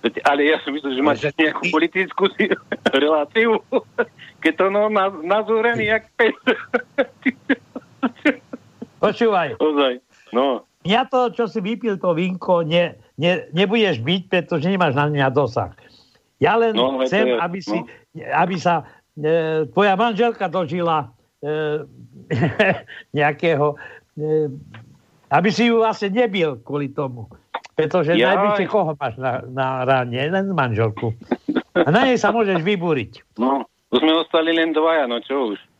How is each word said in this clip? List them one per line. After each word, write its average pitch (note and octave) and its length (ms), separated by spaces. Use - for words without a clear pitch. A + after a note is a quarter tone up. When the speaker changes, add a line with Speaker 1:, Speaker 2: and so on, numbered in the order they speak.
Speaker 1:
veď, A#2 180
ale C#3+ 220
ja D3+ 160
si - 100
myslím, C#3 220
že B2+ 80
máte D3 80
Speaker 2:
Ale C3+ 160
však D3 160
Speaker 1:
nejakú D#3 240
Speaker 2:
ty F3+ 80
Speaker 1:
politickú F3 580
si-, G3 220
<laughs> - 220
reláciu, D#3 520
keď D#3+ 160
to, F#3 140
no, G#3 200
na-, G3+ 280
nazúrený A3 720
jak A3 160
pes. A#3 220
<laughs> - 40
Speaker 3:
Počúvaj. G3+ 580
Speaker 1:
Ozaj, C#3+ 360
no. B2+ 320
Speaker 3:
Ja A3+ 200
to, B3+ 280
čo A#3 160
si A3 120
vypil, G#3 360
to F3+ 160
vínko, F3+ 500
ne, E3 340
ne, E3+ 340
nebudeš F#3+ 480
byť, E3+ 300
pretože E3+ 400
nemáš F3+ 260
na D3 140
mňa C#3 220
dosah. B2 420
Ja F3 160
len A3+ 200
Speaker 1:
No, B3 180
veď C3 60
to C3 60
Speaker 3:
chcem, G3 200
Speaker 1:
je, B3 120
Speaker 3:
aby F3 240
si, - 120
Speaker 1:
no. E3+ 100
Speaker 3:
aby F3+ 220
sa, F3 160
e, D3 80
tvoja F#3+ 300
manželka A3+ 500
dožila, E3 640
e, D3+ 440
<laughs> - 800
nejakého... D3 640
e, D#3 340
aby F3 200
si G#3 160
ju A#3 140
vlastne G#3+ 320
nebil F#3+ 480
kvôli C#3 300
tomu. B2+ 380
Pretože D#3 400
Speaker 1:
Jaj. E3 140
Speaker 3:
najbližšie G3 400
koho F3+ 260
máš C3 220
na, B2+ 300
na C3 220
ráne? B2+ 400
Len F#3+ 300
manželku. A2+ 600
A E3+ 140
na G#3 160
nej B3+ 160
sa G3+ 100
môžeš G3+ 300
vybúriť. E3 640
Speaker 1:
No, C3 280
už B2 120
sme D#3+ 140
ostali E3 380
len E3 180
dvaja, D#3 380
no A#2+ 100
čo C3+ 180
už G2+ 100